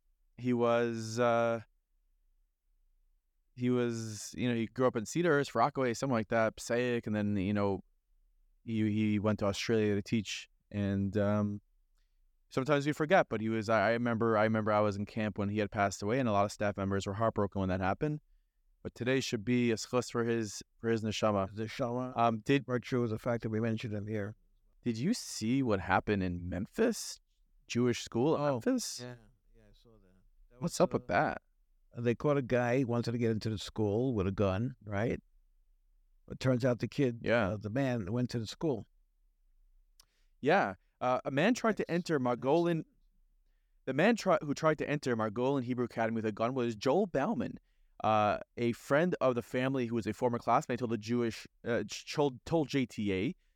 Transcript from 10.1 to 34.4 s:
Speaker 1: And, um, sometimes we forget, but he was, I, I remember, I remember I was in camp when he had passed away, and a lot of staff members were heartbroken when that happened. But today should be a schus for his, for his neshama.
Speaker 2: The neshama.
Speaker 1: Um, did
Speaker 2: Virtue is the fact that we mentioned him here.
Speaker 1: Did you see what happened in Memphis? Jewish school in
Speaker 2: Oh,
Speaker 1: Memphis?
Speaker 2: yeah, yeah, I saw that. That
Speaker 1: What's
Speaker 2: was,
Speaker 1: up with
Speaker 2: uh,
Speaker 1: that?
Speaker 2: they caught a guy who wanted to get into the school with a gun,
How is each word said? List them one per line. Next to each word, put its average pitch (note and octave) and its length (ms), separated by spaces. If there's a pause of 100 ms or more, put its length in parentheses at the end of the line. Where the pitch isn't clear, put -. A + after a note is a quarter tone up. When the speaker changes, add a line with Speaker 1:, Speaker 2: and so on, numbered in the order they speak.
Speaker 1:
And, G2 440
um, G#2 440 (880)
sometimes C#3 360
we D3 60
forget, D#3 380
but A2 100
he A2 80
was, A2 200
I, G#2+ 200
I - 40
remember, A#2 440
I G#2 60
remember A2 300
I G#2 80
was G#2 160
in G2+ 100
camp G#2+ 320
when G2+ 100
he G#2 100
had G#2 120
passed G2+ 320
away, A2 160
and B2+ 100
a G#2+ 40
lot G2+ 120
of G#2 80
staff G#2 240
members G2 300
were G2 80
heartbroken G#2+ 460
when F#2+ 80
that F#2 120
happened. D3+ 400 (640)
But A2 120
today B2+ 260
should A2+ 240
be A#2+ 280
a G#2+ 40
schus - 360
for A#2+ 100
his, A#2 400 (180)
for A2+ 100
his A2+ 120
neshama. G#2 520
Speaker 2:
The A2 100
neshama. B2+ 520
Speaker 1:
Um, A#2 280
did C#3 220
Speaker 2:
Virtue B2 360
is A#2 80
the G#2+ 80
fact A#2 240
that A#2 60
we A2 100
mentioned A2+ 340
him G#2 140
here. G#2 300 (480)
Speaker 1:
Did A#2+ 120
you D3+ 160
see C3 500
what G#2 180
happened F#2+ 420
in F2 260
Memphis? - 720 (460)
Jewish A#2+ 380
school C3 320
in C#3+ 60
Speaker 2:
Oh, D3 100
Speaker 1:
Memphis? F3 500
Speaker 2:
yeah, B2 120 (420)
yeah, A2+ 60
I G#2 120
saw - 160
that. - 600
That B2 100
Speaker 1:
What's E3 160
Speaker 2:
was, - 40
Speaker 1:
up F3+ 100
with - 180
Speaker 2:
uh, F#2+ 40
Speaker 1:
that? A2+ 280 (560)
Speaker 2:
they A#2+ 160
caught D3 220
a C#3+ 60
guy A#2+ 380
who C3 60
wanted A#2 240
to A#2+ 80
get A2+ 140
into A2 180
the G#2 80
school A2 560
with G2 140
a - 20
gun, G2+ 540